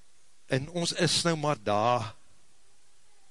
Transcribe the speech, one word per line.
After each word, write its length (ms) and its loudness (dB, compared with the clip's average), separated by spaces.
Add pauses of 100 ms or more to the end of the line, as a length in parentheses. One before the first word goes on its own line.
(500)
en 200 0
ons 240 0
is 300 4
nou 140 4
maar 260 2
daar. 520 4 (1160)